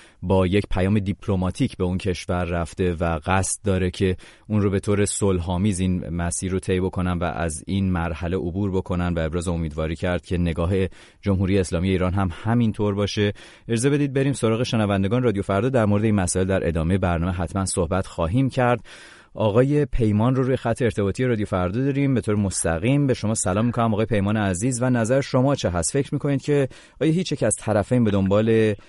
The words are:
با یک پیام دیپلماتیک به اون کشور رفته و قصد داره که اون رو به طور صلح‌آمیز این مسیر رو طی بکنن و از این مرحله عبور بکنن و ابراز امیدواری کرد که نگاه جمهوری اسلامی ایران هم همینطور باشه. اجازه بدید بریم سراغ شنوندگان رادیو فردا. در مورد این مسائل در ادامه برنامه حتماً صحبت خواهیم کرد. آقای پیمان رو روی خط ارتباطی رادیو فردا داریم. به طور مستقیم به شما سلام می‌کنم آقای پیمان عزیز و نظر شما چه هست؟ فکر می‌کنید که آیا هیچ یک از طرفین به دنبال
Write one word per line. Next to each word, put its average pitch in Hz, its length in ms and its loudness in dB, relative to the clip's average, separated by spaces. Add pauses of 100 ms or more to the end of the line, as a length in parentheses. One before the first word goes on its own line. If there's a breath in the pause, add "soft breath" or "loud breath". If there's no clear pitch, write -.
(240 loud breath)
با 92 240 2
یک 98 240 2
پیام 95 280 2
دیپلماتیک 95 800 -2
به 95 60 -2
اون 90 140 -2
کشور 90 460 -4
رفته 85 560 -2
و 82 260 0
قصد 92 400 -2
داره 92 240 0
که 92 260 0 (320 loud breath)
اون 107 140 0
رو 101 80 2
به 95 100 0
طور 101 260 0
صلح‌آمیز 92 760 0
این 92 300 0
مسیر 85 420 -4
رو 92 80 -2
طی 92 200 0
بکنن 90 380 -2
و 85 60 -2
از 78 440 -4
این 95 240 0
مرحله 85 460 -2
عبور 92 340 -2
بکنن 90 420 -2
و 82 60 -2
ابراز 80 280 -2
امیدواری 80 480 -4
کرد 87 260 -2
که 92 160 -4
نگاه 85 340 0 (500 loud breath)
جمهوری 98 380 2
اسلامی 90 300 0
ایران 90 240 2
هم 98 160 0 (140)
همینطور 107 520 0
باشه. 101 380 0 (340 loud breath)
اجازه 117 220 0
بدید 143 240 0
بریم 135 200 0
سراغ 113 300 0
شنوندگان 104 600 0
رادیو 101 200 0
فردا. 101 260 0
در 123 160 2
مورد 104 180 2
این 107 120 2
مسائل 92 300 0
در 95 220 0
ادامه 82 300 0
برنامه 90 340 0
حتماً 90 340 -4
صحبت 90 420 -2
خواهیم 110 420 0
کرد. 120 300 0 (560 loud breath)
آقای 131 500 2
پیمان 113 500 2
رو 131 80 0
روی 127 120 0
خط 117 260 -2
ارتباطی 107 440 0
رادیو 110 200 0
فردا 92 380 -2
داریم. 139 300 0
به 113 80 2
طور 104 140 0
مستقیم 104 720 0
به 127 60 2
شما 110 200 -2
سلام 104 320 0
می‌کنم 117 280 0
آقای 107 120 0
پیمان 104 320 0
عزیز 107 460 0
و 127 60 0
نظر 123 320 2
شما 135 340 2
چه 110 140 -2
هست؟ 87 240 -2
فکر 139 200 -2
می‌کنید 139 280 -2
که 143 260 0 (340 loud breath)
آیا 156 100 2
هیچ 170 200 -2
یک 139 120 -2
از 110 160 2
طرفین 107 440 2
به 107 80 4
دنبال 107 640 4 (160 soft breath)